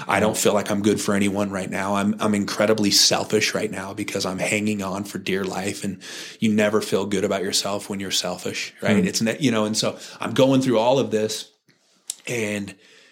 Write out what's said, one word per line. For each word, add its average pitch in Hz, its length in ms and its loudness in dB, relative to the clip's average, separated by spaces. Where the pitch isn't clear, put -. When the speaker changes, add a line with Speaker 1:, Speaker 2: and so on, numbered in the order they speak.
Speaker 1:
I 101 120 4
don't 107 160 2
feel 98 180 2
like 101 180 0
I'm 104 100 0
good 101 180 4
for - 140 0
anyone 101 380 0
right 95 180 -4
now. 98 260 -2
I'm, 101 240 2
I'm 104 140 2
incredibly 104 560 2
selfish 98 640 2
right 104 160 -2
now 95 240 -8
because 98 320 -4
I'm 92 140 -4
hanging 104 420 0
on 95 240 -4
for 95 140 -10
dear 95 260 -2
life." 95 400 -6
And 92 160 -6
you 113 120 2
never 107 300 4
feel 98 240 0
good 101 180 0
about 98 200 0
yourself 101 460 -2
when 101 120 -6
you're 95 100 -8
selfish, - 680 -4
right? 101 200 4
Speaker 2:
Hmm. 92 60 2
Speaker 1:
It's - 140 -2
ne-, 110 180 0
you 131 120 2
know, 110 140 2
and 107 120 -2
so 110 200 -2
I'm 101 140 -4
going 131 280 6
through 123 180 2
all 127 200 4
of 110 120 0
this, 107 380 -2
and 104 480 -4